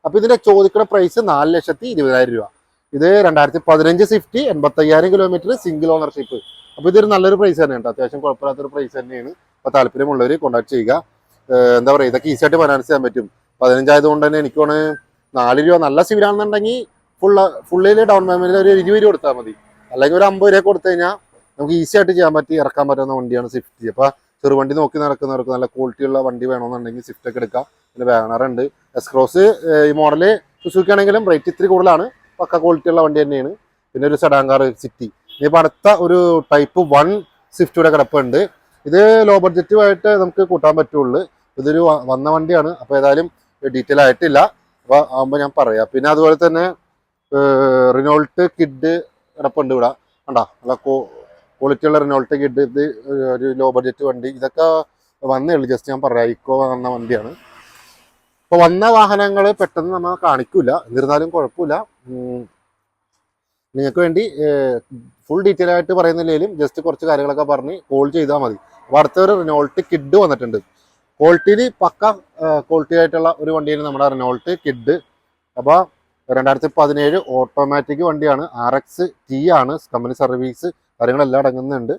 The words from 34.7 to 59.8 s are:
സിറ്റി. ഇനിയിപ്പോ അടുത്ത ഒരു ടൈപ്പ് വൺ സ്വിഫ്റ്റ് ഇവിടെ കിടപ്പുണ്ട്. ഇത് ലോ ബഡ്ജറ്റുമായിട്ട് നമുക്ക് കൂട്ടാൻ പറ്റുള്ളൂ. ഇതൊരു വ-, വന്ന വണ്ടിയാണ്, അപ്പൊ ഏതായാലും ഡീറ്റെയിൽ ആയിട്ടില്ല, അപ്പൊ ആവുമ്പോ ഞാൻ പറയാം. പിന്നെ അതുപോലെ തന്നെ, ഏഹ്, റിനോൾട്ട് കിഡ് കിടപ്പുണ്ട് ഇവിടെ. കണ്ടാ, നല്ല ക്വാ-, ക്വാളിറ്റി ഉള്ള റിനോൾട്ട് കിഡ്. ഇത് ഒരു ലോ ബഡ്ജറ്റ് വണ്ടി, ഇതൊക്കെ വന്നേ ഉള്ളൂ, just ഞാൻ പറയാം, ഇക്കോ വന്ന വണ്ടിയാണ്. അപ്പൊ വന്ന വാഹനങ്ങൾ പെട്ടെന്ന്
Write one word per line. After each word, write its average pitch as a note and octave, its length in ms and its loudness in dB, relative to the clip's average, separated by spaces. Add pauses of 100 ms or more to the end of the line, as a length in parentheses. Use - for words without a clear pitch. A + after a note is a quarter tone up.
സിറ്റി. - 260 -14 (300)
ഇനിയിപ്പോ D3+ 240 2
അടുത്ത D#3 260 0 (160)
ഒരു F3 140 2 (340)
ടൈപ്പ് D3 280 2 (140)
വൺ D3 140 4 (460)
സ്വിഫ്റ്റ് E3+ 240 -2
ഇവിടെ D#3+ 160 4
കിടപ്പുണ്ട്. C#3 460 0 (460)
ഇത് F3 140 4 (280)
ലോ G3+ 60 6 (100)
ബഡ്ജറ്റുമായിട്ട് G3 680 2 (120)
നമുക്ക് F#3 280 -2
കൂട്ടാൻ D#3 280 2
പറ്റുള്ളൂ. C#3+ 420 -2 (380)
ഇതൊരു D3+ 300 0
വ-, D3+ 220 2
വന്ന C3+ 240 -2
വണ്ടിയാണ്, D#3+ 360 0 (100)
അപ്പൊ - 180 -8
ഏതായാലും C#3 280 2 (360)
ഡീറ്റെയിൽ C3+ 420 -2
ആയിട്ടില്ല, C#3 340 2 (460)
അപ്പൊ C3+ 140 2 (180)
ആവുമ്പോ C3+ 260 -2
ഞാൻ C#3+ 160 -4
പറയാം. A2 340 0
പിന്നെ C3+ 220 -2
അതുപോലെ D#3 300 4
തന്നെ, E3 200 0 (680)
ഏഹ്, C3+ 640 2
റിനോൾട്ട് D3 480 0 (140)
കിഡ് D#3 340 -2 (460)
കിടപ്പുണ്ട് C3+ 360 -4
ഇവിടെ. A#2+ 160 0 (380)
കണ്ടാ, A#2+ 160 -2 (160)
നല്ല B2 140 -6 (100)
ക്വാ-, C3+ 220 -4 (520)
ക്വാളിറ്റി C#3 300 -4
ഉള്ള D3+ 160 2
റിനോൾട്ട് C#3 380 -2
കിഡ്. C#3 260 -2
ഇത് C3+ 140 -4 (520)
ഒരു B2+ 120 -6 (140)
ലോ C3 160 2
ബഡ്ജറ്റ് B2+ 320 -4
വണ്ടി, B2 200 -8 (100)
ഇതൊക്കെ C3+ 300 -2 (540)
വന്നേ C3+ 340 -2
ഉള്ളൂ, C3+ 160 -4
just B2 200 -6
ഞാൻ C3+ 140 -8
പറയാം, A#2+ 280 0
ഇക്കോ C3 280 -4
വന്ന B2+ 340 -4
വണ്ടിയാണ്. A#2 360 -6 (1120)
അപ്പൊ - 200 0
വന്ന F3+ 200 2 (120)
വാഹനങ്ങൾ G3+ 480 2 (160)
പെട്ടെന്ന് F3 340 -4